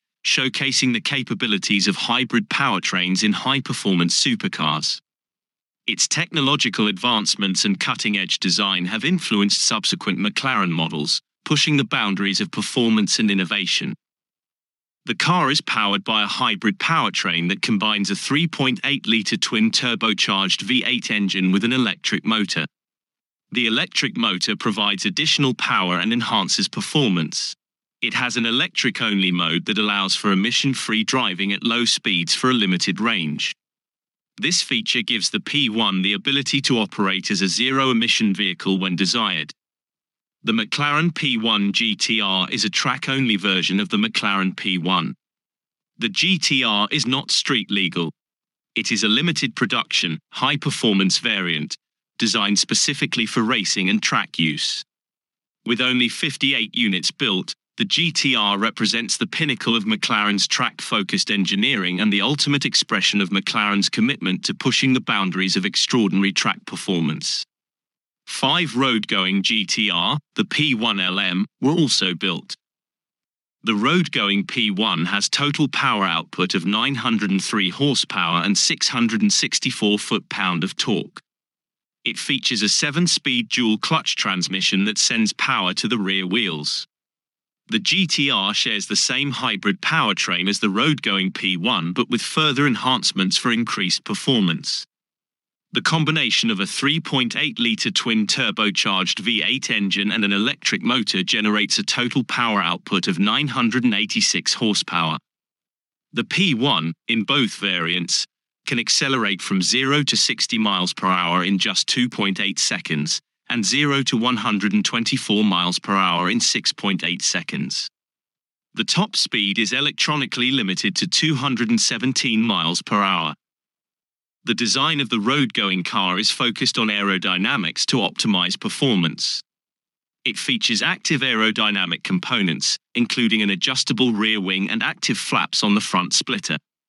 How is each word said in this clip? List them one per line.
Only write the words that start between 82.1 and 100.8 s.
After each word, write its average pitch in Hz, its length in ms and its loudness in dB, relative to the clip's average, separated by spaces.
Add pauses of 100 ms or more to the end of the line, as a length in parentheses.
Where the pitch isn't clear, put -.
features - 440 -2
a 104 80 2
seven-speed 139 800 0
dual-clutch 120 680 0
transmission 95 680 0
that 107 120 -2
sends 113 340 2
power 101 440 0
to - 120 -2
the 113 100 0
rear 98 300 0
wheels. 90 580 -2 (840)
The 113 100 0
G 180 280 2
T 143 220 2
R 101 240 0
shares 104 340 -2
the 107 100 -2
same 139 340 0
hybrid 107 500 -2
powertrain 95 680 0
as 104 100 0
the 107 100 2
road-going 101 600 0
P 95 240 -2
one, 87 380 -2
but 123 160 0
with 120 120 0
further 147 460 2
enhancements 110 720 0
for 120 160 0
increased 107 500 -2
performance. 101 800 0 (880)
The - 80 -2
combination 147 680 2
of 101 120 0
a 98 40 -2
three 143 360 0
point 127 340 0
eight 143 240 -2
litre 117 320 0
twin 110 340 0
turbocharged 101 920 0
V 104 240 -2
eight 123 260 -2
engine 101 440 0
and 110 100 0
an 101 80 2
electric 104 500 0